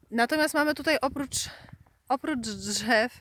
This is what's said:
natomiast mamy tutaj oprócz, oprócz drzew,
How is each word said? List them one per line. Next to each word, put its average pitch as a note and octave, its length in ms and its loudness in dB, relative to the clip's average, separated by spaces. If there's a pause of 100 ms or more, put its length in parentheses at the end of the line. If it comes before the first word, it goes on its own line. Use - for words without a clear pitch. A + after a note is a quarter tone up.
(100)
natomiast D4+ 440 2
mamy D4 200 2
tutaj D4 260 2
oprócz, C4+ 500 -4 (580)
oprócz C4 400 -2
drzew, G#3 720 0